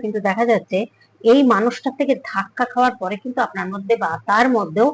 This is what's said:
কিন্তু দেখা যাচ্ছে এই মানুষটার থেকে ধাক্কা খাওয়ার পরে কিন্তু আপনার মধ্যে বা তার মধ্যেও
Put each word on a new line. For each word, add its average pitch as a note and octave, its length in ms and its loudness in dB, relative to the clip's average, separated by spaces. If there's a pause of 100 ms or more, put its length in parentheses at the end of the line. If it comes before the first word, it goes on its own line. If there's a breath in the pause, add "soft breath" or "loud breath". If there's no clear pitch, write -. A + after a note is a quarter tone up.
কিন্তু G#3+ 140 -4 (100)
দেখা G3+ 220 0
যাচ্ছে F#3+ 280 0 (540 soft breath)
এই C#4 80 6 (140)
মানুষটার A#3+ 460 -2
থেকে C#4 140 0 (160)
ধাক্কা G3 420 -4
খাওয়ার B3 280 2
পরে F#3 220 -6
কিন্তু B3 240 -10
আপনার F#3 280 -8
মধ্যে G3+ 280 -2
বা E3+ 80 -2 (180)
তার A3 180 4 (100)
মধ্যেও G3+ 380 2